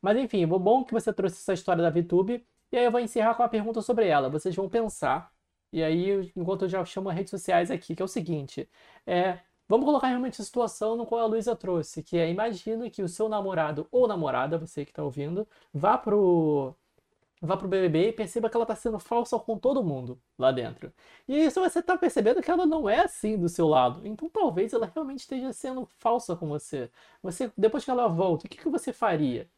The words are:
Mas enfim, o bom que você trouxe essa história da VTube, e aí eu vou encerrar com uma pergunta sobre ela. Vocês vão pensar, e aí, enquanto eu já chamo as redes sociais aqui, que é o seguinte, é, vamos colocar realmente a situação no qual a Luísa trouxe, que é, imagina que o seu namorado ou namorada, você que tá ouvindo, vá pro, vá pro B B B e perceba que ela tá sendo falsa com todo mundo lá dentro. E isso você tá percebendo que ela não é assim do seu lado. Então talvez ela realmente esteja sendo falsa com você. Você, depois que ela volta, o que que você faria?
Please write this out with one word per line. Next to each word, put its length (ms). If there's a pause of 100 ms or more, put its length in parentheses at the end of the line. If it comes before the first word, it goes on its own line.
Mas 160
enfim, 280
o 120
bom 260
que 80
você 220
trouxe 220
essa 180
história 300
da 80
VTube, 520 (280)
e 60
aí 80
eu 60
vou 80
encerrar 360
com 80
uma 60
pergunta 340
sobre 240
ela. 200
Vocês 280
vão 120
pensar, 640 (400)
e 120
aí, 520
enquanto 280
eu 60
já 140
chamo 260
as 60
redes 140
sociais 400
aqui, 260
que 60
é 40
o 20
seguinte, 600 (380)
é, 320 (300)
vamos 180
colocar 220
realmente 340
a 20
situação 520
no 100
qual 160
a 60
Luísa 280
trouxe, 460
que 160
é, 100
imagina 640
que 140
o 40
seu 220
namorado 640
ou 160
namorada, 500
você 260
que 80
tá 120
ouvindo, 440 (240)
vá 240
pro, 800 (680)
vá 140
pro 120
B 140
B 80
B 200
e 40
perceba 360
que 80
ela 80
tá 100
sendo 240
falsa 380
com 220
todo 240
mundo 360 (200)
lá 120
dentro. 400 (360)
E 180
isso 160
você 220
tá 140
percebendo 440
que 80
ela 160
não 240
é 120
assim 360
do 100
seu 200
lado. 400
Então 220
talvez 440
ela 200
realmente 260
esteja 340
sendo 340 (120)
falsa 360
com 120
você. 420 (320)
Você, 360
depois 280
que 60
ela 160
volta, 400
o 20
que 80
que 120
você 220
faria? 560 (100)